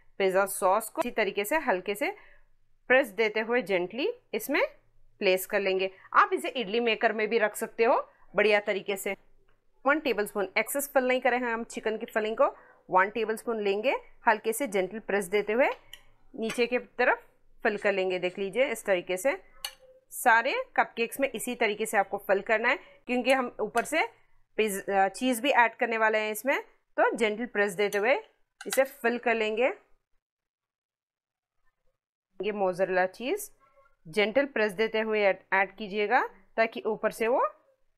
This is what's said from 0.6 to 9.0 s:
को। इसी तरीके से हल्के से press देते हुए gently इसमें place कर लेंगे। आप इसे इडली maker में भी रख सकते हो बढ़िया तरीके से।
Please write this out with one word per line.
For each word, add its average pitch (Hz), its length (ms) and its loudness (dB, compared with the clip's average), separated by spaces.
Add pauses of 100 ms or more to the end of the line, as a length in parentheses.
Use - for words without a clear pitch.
को। - 120 -6
इसी 247 120 -6
तरीके 202 320 -2
से 302 140 0
हल्के 208 360 0
से 294 160 -4 (800)
press 262 200 4
देते 214 320 0
हुए 233 200 0
gently 185 460 -2 (260)
इसमें 269 280 0 (580)
place 185 260 2
कर 208 140 -2
लेंगे। 190 300 0 (240)
आप 370 180 6
इसे 330 180 -2
इडली 226 300 -4
maker 226 320 2
में 214 160 -2
भी 220 100 2
रख 208 180 0
सकते - 280 -2
हो 302 180 4 (320)
बढ़िया 208 280 4
तरीके 202 340 -4
से। 196 200 -6 (680)